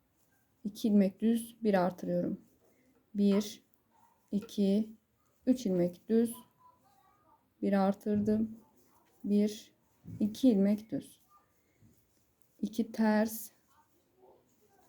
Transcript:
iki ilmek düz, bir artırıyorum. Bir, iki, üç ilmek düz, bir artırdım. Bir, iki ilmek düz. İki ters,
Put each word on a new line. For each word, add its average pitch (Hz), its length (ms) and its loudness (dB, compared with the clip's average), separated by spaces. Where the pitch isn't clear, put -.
iki 214 240 -6
ilmek 202 340 2
düz, 226 420 0
bir 214 100 2
artırıyorum. 180 680 -2
Bir, 202 500 0
iki, 202 580 0
üç 254 180 0
ilmek 180 440 -2
düz, 226 260 2
bir 196 120 0
artırdım. 208 840 0
Bir, 208 480 0
iki 214 300 2
ilmek 202 420 2
düz. - 280 -10
İki 208 300 -6
ters, 220 600 0